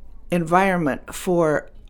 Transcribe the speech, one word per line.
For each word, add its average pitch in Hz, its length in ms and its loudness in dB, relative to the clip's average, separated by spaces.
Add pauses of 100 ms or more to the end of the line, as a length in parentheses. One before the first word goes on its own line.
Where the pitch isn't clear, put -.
(300)
environment 175 840 2
for 170 560 2 (200)